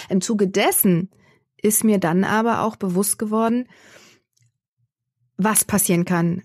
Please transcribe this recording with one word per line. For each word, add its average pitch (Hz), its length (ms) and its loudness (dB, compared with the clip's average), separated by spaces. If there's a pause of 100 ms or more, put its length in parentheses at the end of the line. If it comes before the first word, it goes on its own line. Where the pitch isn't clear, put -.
Im 202 100 2
Zuge 208 280 0
dessen 190 640 0 (500)
ist 208 220 0
mir 208 160 4
dann 180 240 0
aber 220 400 0
auch 220 120 -4
bewusst 190 440 -2
geworden, 226 480 -2 (1700)
was 202 260 0
passieren 175 420 0
kann, 170 400 -2